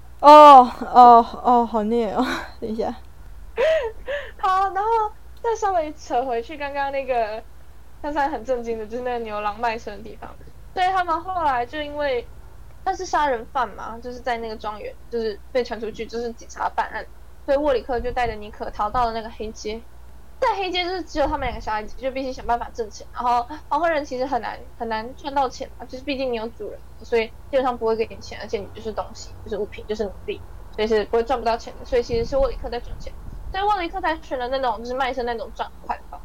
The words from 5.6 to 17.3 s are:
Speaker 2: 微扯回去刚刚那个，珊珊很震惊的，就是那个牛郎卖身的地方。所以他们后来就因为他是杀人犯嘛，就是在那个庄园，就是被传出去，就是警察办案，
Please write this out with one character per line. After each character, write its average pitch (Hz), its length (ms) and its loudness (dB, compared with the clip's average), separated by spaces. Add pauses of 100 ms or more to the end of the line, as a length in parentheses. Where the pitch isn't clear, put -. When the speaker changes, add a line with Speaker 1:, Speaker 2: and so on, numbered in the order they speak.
Speaker 2:
微 330 200 0
扯 262 320 -2
回 233 160 -2
去 302 160 -8
刚 285 160 -6
刚 277 200 -2
那 269 120 -2
个， 226 380 -2 (580)
珊 196 120 -4
珊 277 180 0
很 226 140 -6
震 254 180 -2
惊 226 160 -4
的， 220 80 -8
就 220 100 -8
是 247 60 -6
那 247 100 -2
个 240 60 -2
牛 214 220 -6
郎 208 180 -4
卖 226 180 -2
身 214 220 -10
的 214 40 -14
地 214 140 -14
方。 - 140 -14 (440)
所 370 80 0
以 370 40 4
他 370 180 2
们 339 160 0
后 359 240 -2
来 247 220 2
就 302 160 -6
因 294 140 -8
为 269 300 -2 (580)
他 381 100 0
是 370 100 -6
杀 311 220 2
人 240 260 0
犯 240 160 0
嘛， - 320 -12
就 247 100 -10
是 247 100 -12
在 240 180 -2
那 226 100 -6
个 220 80 -8
庄 214 240 -8
园， - 140 -10 (160)
就 233 100 -2
是 214 180 -4 (140)
被 254 100 2
传 233 160 -4
出 220 120 -6
去， 214 160 -8
就 226 120 -8
是 233 140 -6
警 - 160 -14
察 - 220 -4
办 - 180 -2
案， 214 160 -8 (400)